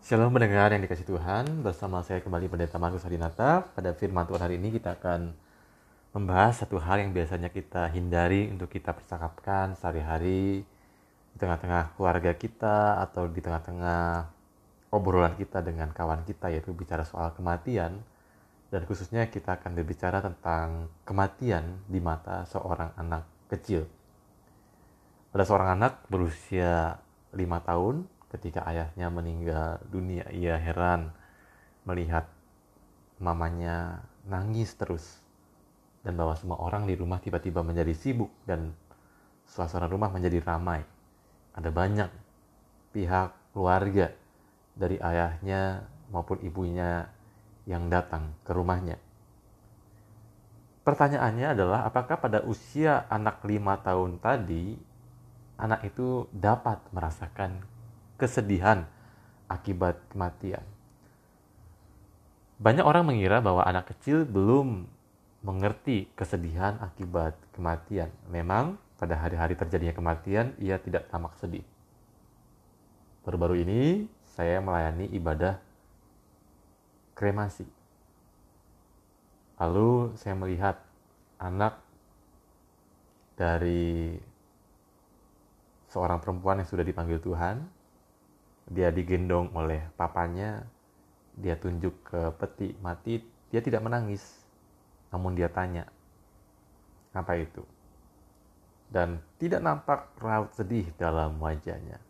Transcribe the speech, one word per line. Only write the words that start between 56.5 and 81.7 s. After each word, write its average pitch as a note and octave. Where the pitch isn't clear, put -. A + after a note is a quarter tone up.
merasakan F#2
kesedihan G2+
akibat F2+
kematian? F#2
Banyak B2+
orang E3+
mengira A2+
bahwa F#2
anak F2+
kecil D3+
belum A2+
mengerti G2
kesedihan F2+
akibat E2+
kematian. E2
Memang, G2
pada E2+
hari-hari E2
terjadinya E2+
kematian, E2+
ia F#2+
tidak -
tampak E2+
sedih. F2
Baru-baru F2
ini, D3+
saya F2+
melayani E2+
ibadah E2
kremasi. G2+
Lalu, A2
saya G2+
melihat F#2
anak G2